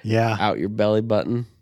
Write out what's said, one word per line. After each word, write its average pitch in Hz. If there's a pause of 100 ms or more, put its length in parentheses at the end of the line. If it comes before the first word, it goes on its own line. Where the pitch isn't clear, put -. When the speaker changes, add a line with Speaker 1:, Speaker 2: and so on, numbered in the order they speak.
Speaker 1:
Yeah. 110
Speaker 2:
Out 95
your 87
belly 107
button. 113 (160)